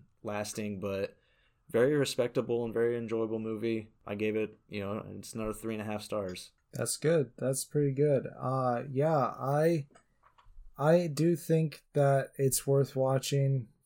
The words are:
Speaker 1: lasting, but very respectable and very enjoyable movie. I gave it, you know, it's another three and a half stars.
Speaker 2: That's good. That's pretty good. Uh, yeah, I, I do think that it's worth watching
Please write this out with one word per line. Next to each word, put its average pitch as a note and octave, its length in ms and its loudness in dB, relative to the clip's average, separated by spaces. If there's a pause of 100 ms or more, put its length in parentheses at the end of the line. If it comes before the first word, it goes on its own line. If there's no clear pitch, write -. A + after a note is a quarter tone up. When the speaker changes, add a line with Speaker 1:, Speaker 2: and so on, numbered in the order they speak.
(240)
Speaker 1:
lasting, G#2 560 -6
but G2 360 -4 (560)
very B2+ 240 4
respectable A#2+ 720 0
and A2+ 80 -6
very A#2 240 2
enjoyable A2+ 420 -2
movie. A2 500 -4 (160)
I G#2+ 100 -6
gave G#2+ 200 0
it, G#2+ 220 -2 (120)
you G#2 120 -6
know, G2+ 220 -4 (140)
it's - 160 -14
another A2 200 -4
three A2 200 -6
and G#2+ 80 -6
a G#2 40 -8
half G#2 180 -6
stars. F#2+ 480 -6 (220)
Speaker 2:
That's A#2+ 240 -4
good. D3 400 0
That's C3 280 -4
pretty C#3+ 280 0
good. C#3 340 2 (120)
Uh, B2+ 520 0
yeah, D3 260 2
I, C#3+ 680 0 (920)
I E3+ 300 6
do D#3+ 280 2
think D#3+ 460 0 (120)
that C#3 340 4 (100)
it's C3+ 300 0
worth C#3 280 2
watching C3+ 720 2 (180)